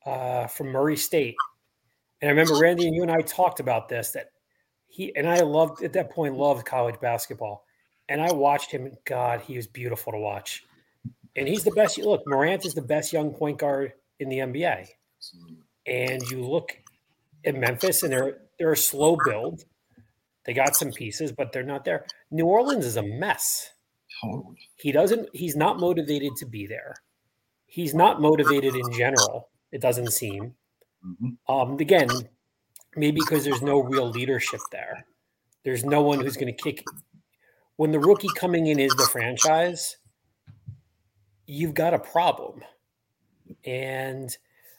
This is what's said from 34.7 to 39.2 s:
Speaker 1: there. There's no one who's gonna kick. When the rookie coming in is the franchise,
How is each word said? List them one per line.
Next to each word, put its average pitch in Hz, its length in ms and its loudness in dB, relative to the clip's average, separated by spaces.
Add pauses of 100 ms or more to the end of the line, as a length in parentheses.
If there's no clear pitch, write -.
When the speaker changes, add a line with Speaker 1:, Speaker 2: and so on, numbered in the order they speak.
Speaker 1:
there. - 340 -12 (580)
There's 127 200 -2
no 147 180 4
one 143 200 2
who's 135 160 -4
gonna 123 160 -4
kick. - 300 -6 (920)
When 156 160 2
the 151 80 2
rookie 196 360 6
coming 170 320 0
in 147 120 4
is 135 160 4
the 131 100 4
franchise, 156 920 0 (1500)